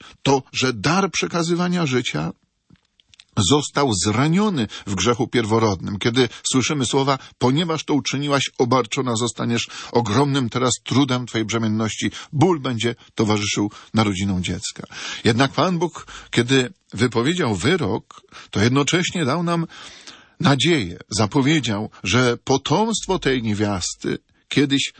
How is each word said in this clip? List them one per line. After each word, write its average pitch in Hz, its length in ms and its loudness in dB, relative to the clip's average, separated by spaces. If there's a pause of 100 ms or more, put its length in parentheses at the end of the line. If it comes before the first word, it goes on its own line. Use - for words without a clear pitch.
(220)
to, 139 200 2 (100)
że 131 200 -2
dar 160 380 0
przekazywania 175 760 0
życia 151 460 -2 (1200)
został 143 420 2 (120)
zraniony 147 640 2 (180)
w 101 80 -4
grzechu 110 340 0
pierworodnym. 104 680 0
Kiedy 120 300 2 (240)
słyszymy 131 340 0
słowa: 135 320 0 (200)
„Ponieważ 151 460 0
to 151 100 0
uczyniłaś, 139 640 -2
obarczona 127 580 0
zostaniesz 117 520 -2 (240)
ogromnym 123 580 0
teraz 123 220 0 (120)
trudem 123 420 0
twojej 113 180 -2
brzemienności, 110 640 -2 (220)
ból 160 280 2
będzie 117 340 -2 (200)
towarzyszył 104 560 0 (240)
narodzinom 98 480 0
dziecka”. - 400 -8 (420)
Jednak 123 280 2
Pan 170 260 0
Bóg, 170 280 -4 (240)
kiedy 123 420 2 (200)
wypowiedział 123 600 0
wyrok, 113 680 -2 (280)
to 92 100 -2
jednocześnie 143 640 2
dał 147 180 0
nam 170 240 0 (720)
nadzieję. 131 580 2 (100)
Zapowiedział, 117 800 0 (140)
że 120 320 2
potomstwo 185 800 0
tej 131 240 0
niewiasty 104 760 -2 (300)
kiedyś 135 520 0